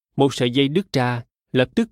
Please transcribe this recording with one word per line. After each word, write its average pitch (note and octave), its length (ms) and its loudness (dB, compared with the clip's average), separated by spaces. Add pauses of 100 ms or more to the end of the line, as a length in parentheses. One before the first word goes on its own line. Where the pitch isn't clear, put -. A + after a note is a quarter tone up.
(160)
Một C#3 180 2
sợi B2 160 -2
dây C3+ 180 2
đứt E3+ 240 -4
ra, B2 320 -2 (280)
lập B2+ 220 2
tức A3+ 180 -2